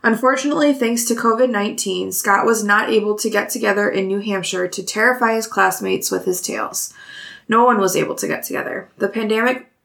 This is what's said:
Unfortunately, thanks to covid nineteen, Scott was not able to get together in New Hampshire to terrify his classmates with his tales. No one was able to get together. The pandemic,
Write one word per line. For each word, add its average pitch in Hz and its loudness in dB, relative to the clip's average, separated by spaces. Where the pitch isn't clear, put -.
Unfortunately, 277 2
thanks 233 0
to 233 0
covid 233 2
nineteen, 190 -2
Scott 196 2
was 220 2
not 208 2
able 208 2
to 214 -4
get 208 -2
together 208 0
in 190 -2
New 196 -2
Hampshire 185 -4
to 185 -8
terrify 226 2
his 220 -4
classmates 190 -2
with 185 -4
his 185 -2
tales. - -6
No 233 4
one 240 6
was 185 2
able - -2
to - -6
get - -4
together. - -8
The 202 -2
pandemic, 226 -2